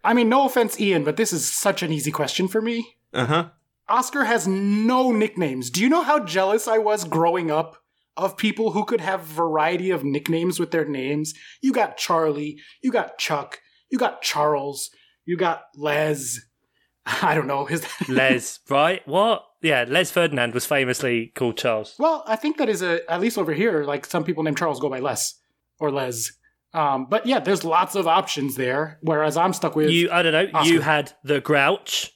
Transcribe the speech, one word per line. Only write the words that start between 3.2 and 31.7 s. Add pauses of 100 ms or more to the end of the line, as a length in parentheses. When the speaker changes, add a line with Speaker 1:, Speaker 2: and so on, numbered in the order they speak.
Speaker 1:
Oscar
has
no
nicknames.
Do
you
know
how
jealous
I
was
growing
up (400)
of
people
who
could
have
variety
of
nicknames
with
their
names? (260)
You
got
Charlie, (220)
you
got
Chuck, (300)
you
got
Charles, (340)
you
got (120)
Les. (640)
<laughs>
I
don't
know.
Is
that
<laughs>
Speaker 3:
Les, (100)
right?
What? (160)
Yeah,
Les
Ferdinand
was
famously
called
Charles.
Speaker 1:
Well,
I
think
that
is
a,
at
least
over
here,
like,
some
people
named
Charles
go
by
Les (440)
or
Les. (420)
Um,
but
yeah,
there's
lots
of
options
there,
whereas
I'm
stuck
with
Speaker 3:
You,
I
don't
know,
Speaker 1:
Oscar.
Speaker 3:
you
had (120)
the
Grouch.